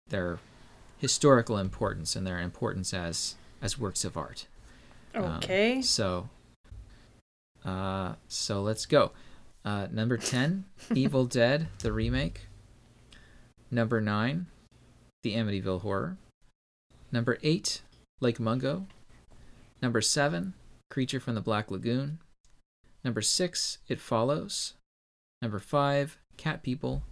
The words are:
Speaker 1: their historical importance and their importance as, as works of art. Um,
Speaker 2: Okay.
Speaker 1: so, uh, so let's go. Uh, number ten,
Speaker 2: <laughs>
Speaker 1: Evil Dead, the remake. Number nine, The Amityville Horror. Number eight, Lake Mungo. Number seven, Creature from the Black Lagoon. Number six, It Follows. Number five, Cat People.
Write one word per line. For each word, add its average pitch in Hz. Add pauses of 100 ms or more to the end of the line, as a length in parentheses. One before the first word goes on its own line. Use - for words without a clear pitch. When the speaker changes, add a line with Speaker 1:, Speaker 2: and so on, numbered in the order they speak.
Speaker 1:
their 87 (580)
historical 127
importance 98
and 95
their 90
importance 92
as, 85 (260)
as -
works 104
of -
art. - (640)
Um, 202 (120)
Speaker 2:
Okay. 226
Speaker 1:
so, 95 (1400)
uh, 95 (140)
so -
let's 107
go. - (520)
Uh, 101
number 113
ten, 151 (140)
Speaker 2:
<laughs> -
Speaker 1:
Evil 135
Dead, 127 (120)
the 117
remake. 123 (1300)
Number 117
nine, 110 (760)
The 113
Amityville 95
Horror. 104 (920)
Number 120
eight, - (400)
Lake 120
Mungo. 135 (960)
Number 117
seven, 170 (380)
Creature 131
from 123
the 107
Black 107
Lagoon. 123 (840)
Number 110
six, -
It 127
Follows. 131 (640)
Number 104
five, 143 (180)
Cat 147
People. 127 (100)